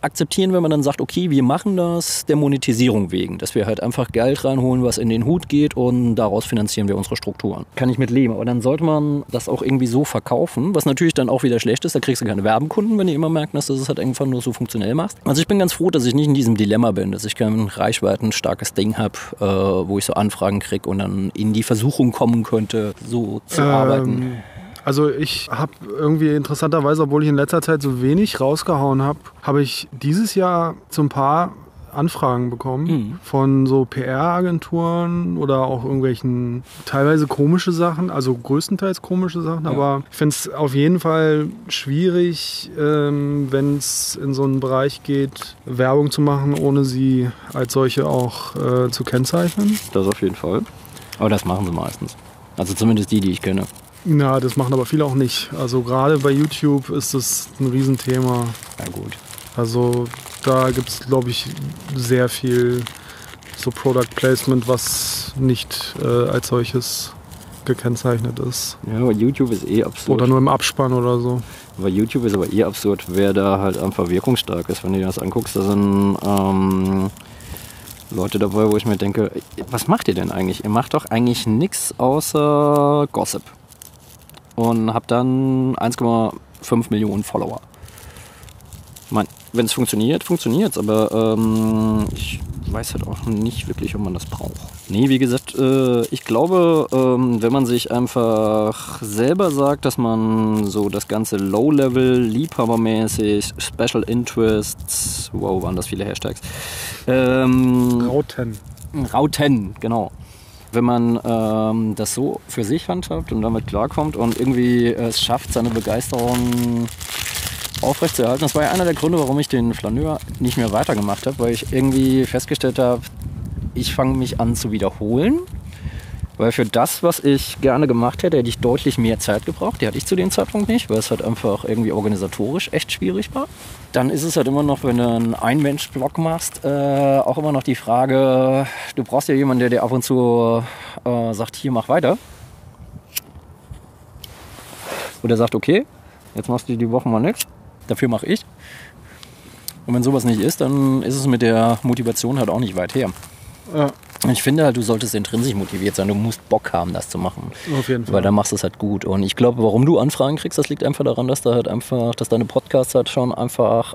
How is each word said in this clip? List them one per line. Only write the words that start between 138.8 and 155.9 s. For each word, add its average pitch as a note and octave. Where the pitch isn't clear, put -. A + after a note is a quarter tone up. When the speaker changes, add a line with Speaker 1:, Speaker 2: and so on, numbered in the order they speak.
Speaker 1:
du B2+
brauchst C3
ja C#3+
jemanden, C3+
der B2
dir A#2
ab A#2
und B2+
zu, A#2
äh, A#2
sagt, G#2+
„Hier, C#3
mach A#2
weiter.“ D#3+
Oder A#2
sagt, A2+
„Okay, F3
jetzt G#2+
machst A#2+
du B2
die A2+
Woche B2+
mal A2+
nix, F3
dafür B2
mach A2+
ich.“ G3+
Und A#2+
wenn B2
sowas B2+
nicht A#2
ist, A#2+
dann C3+
ist B2+
es C3+
mit B2
der A2+
Motivation A#2+
halt A#2
auch F#2
nicht G2+
weit F2+
her. B2+
Speaker 2:
Ja. D3+
Speaker 1:
Ich A#2
finde D3+
halt, B2+
du B2
solltest A2
intrinsisch A2+
motiviert G2